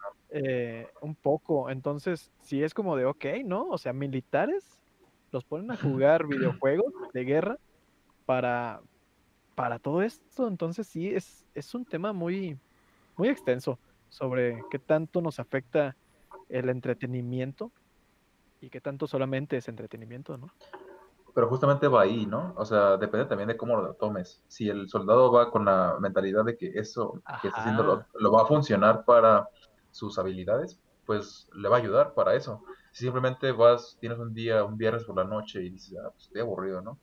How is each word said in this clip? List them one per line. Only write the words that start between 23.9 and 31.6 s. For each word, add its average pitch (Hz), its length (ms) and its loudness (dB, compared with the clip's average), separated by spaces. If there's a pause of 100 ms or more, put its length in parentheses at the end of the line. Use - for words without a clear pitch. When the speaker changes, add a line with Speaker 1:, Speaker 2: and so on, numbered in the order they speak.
Speaker 2:
tomes. 104 520 -6
Si - 220 -6
el 101 200 -4
soldado 117 420 6
va 120 180 6
con 107 160 0
la 92 340 4
mentalidad 95 440 0
de 117 140 -2
que - 180 -8
eso 107 480 -6 (180)
que 101 60 -6
está 113 140 -6
haciendo 110 220 0
lo, 98 120 4
Speaker 1:
Ajá. - 200 -12
Speaker 2:
lo 104 180 2
va 113 100 8
a - 20 6
funcionar 110 600 4
para 113 420 8 (440)
sus - 280 -8
habilidades, 95 600 -4 (260)
pues - 500 -6
le 101 140 -2